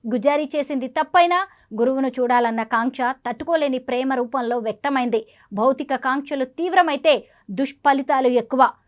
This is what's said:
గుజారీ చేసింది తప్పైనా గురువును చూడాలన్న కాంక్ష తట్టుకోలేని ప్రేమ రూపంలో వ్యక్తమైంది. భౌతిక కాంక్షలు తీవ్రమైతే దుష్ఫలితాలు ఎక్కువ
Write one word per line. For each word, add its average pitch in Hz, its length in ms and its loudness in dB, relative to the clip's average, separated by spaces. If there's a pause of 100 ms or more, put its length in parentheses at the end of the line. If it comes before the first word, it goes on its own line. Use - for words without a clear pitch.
గుజారీ 277 500 0
చేసింది 277 320 -4
తప్పైనా 349 580 2 (280)
గురువును 262 340 0
చూడాలన్న 240 540 0
కాంక్ష 233 400 -2
తట్టుకోలేని 262 760 -2
ప్రేమ 254 360 -4
రూపంలో 240 440 -4
వ్యక్తమైంది. 233 680 -2 (260)
భౌతిక 262 420 0
కాంక్షలు 269 500 -4
తీవ్రమైతే 320 840 2 (240)
దుష్ఫలితాలు 269 760 0
ఎక్కువ 247 420 2 (160)